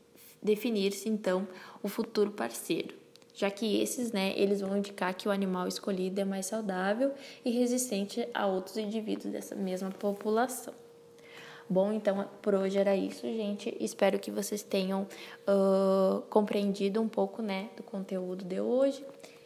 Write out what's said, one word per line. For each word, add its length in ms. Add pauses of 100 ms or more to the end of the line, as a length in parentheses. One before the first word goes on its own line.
(440)
definir-se, 640
então, 400 (340)
o 60
futuro 440
parceiro, 600 (400)
já 160
que 320
esses, 300
né, 240
eles 240
vão 180
indicar 360
que 140
o 40
animal 380
escolhido 500
é 60
mais 220
saudável 680 (320)
e 40
resistente 840
a 120
outros 300
indivíduos 560
dessa 240
mesma 340
população. 840 (1000)
Bom, 220
então, 340 (140)
por 140
hoje 240
era 160
isso, 260
gente. 580
Espero 380
que 140
vocês 320
tenham, 440 (380)
ah, 840
compreendido 680
um 80
pouco, 360
né, 340
do 60
conteúdo 600
de 160
hoje, 460 (400)